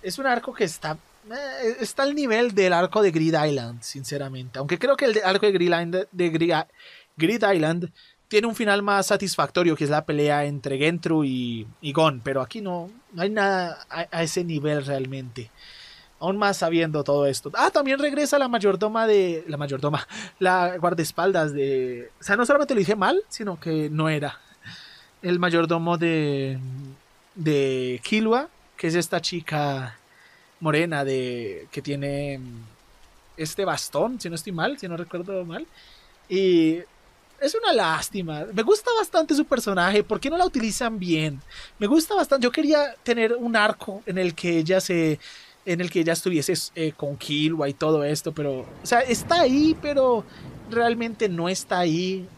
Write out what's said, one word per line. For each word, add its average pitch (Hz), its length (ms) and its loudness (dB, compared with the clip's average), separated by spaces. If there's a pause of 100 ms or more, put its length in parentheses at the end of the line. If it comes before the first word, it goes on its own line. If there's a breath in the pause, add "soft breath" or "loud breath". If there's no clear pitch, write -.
Es 185 160 -8
un 269 80 -4
arco 240 260 0
que - 120 0
está, 156 340 -6 (320)
eh, 262 500 -4
está 254 220 -2
al 285 120 2
nivel 240 400 2
del 185 180 6
arco 180 300 4
de 190 80 6
Grid 160 240 2
Island, 127 480 0
sinceramente. 131 760 -10
Aunque 143 200 -2
creo 262 180 2
que 277 100 2
el 220 80 2
de, 214 100 2
arco 190 220 2
de 202 60 4
Grid 180 160 2
Island, 170 420 0
de 175 220 -2
Gri-, 160 340 0 (500 loud breath)
Grid 208 340 0
Island 170 400 0 (380 soft breath)
tiene 214 180 2
un 220 80 -2
final 202 280 2
más 202 260 2
satisfactorio, 175 680 0
que 156 80 -2
es 143 60 -2
la 151 160 0
pelea 147 400 2
entre 139 320 -4
Gentru 160 440 2
y, 120 440 -4 (160)
y 147 100 -6
Gon. 147 320 2
Pero 135 160 -2
aquí 202 220 -8
no, 180 280 -8 (220)
no 170 100 -6
hay 196 60 0
nada 196 600 0
a, 165 200 -6
a 165 120 -2
ese 165 200 -2
nivel 151 440 -2
realmente. 131 640 -6 (680 loud breath)
Aún 190 200 -2
más 202 180 2
sabiendo 165 480 0
todo 143 220 2
esto. 139 280 -2
Ah, 262 160 2
también 277 280 2
regresa 285 400 0
la 262 100 2
mayordoma 214 580 0
de, 185 420 4
la 147 100 -6
mayordoma, 143 480 -2 (320 loud breath)
la 180 400 2
guardaespaldas 170 760 0
de, 131 680 -2
o - 60 -20
sea, 202 120 2
no 240 100 2
solamente 285 280 2
lo 220 40 4
dije 196 180 2
mal, 254 320 2
sino 196 320 -8
que 156 300 -2
no 156 180 0
era. 143 300 -4 (840 loud breath)
El 180 180 0
mayordomo 170 600 2
de, 143 600 0 (760)
de 135 680 0
Killua, 226 460 0 (280)
que - 100 -6
es 165 80 0
esta 170 260 0
chica 147 800 -4 (600 soft breath)
morena 156 460 0
de, 123 680 -4
que 143 120 -10
tiene 143 580 -4 (960)
este 160 280 -4
bastón, 185 560 -2
si 180 80 -10
no 165 80 -8
estoy 185 160 -10
mal, 196 260 -2
si 185 100 -10
no 170 80 -8
recuerdo 180 480 -8
mal. 170 220 -10 (600 loud breath)
Y 175 500 4 (640)
es 294 140 0
una 440 180 2
lástima. 160 800 -2
Me 208 100 0
gusta 403 340 4
bastante 320 380 2
su 294 100 2
personaje. 202 600 2
¿Por 208 160 -2
qué 269 100 -4
no 330 60 -2
la 359 100 4
utilizan 226 520 -2
bien? 156 420 -2 (380 loud breath)
Me 208 80 0
gusta 320 280 4
bastante. 277 300 2
Yo 247 80 2
quería 294 500 2
tener 233 320 2
un 233 220 -2
arco 214 500 0
en 185 120 -4
el 185 160 0
que 170 240 0
ella 180 220 2
se, 160 380 0 (480 loud breath)
en 175 140 -2
el 180 100 -4
que 180 100 0
ella 165 140 2
estuviese, 165 400 0 (200)
eh, 156 220 -2
con 143 200 -6
Killua 151 520 0
y 139 60 -4
todo 156 300 2
esto, 151 280 -2
pero, 139 280 -4
o - 60 -12 (200)
sea, 240 140 4
está 254 400 0
ahí, 302 400 4
pero 262 440 2 (460 loud breath)
realmente 233 580 0
no 170 200 -2
está 185 320 -2
ahí. 180 460 0 (120)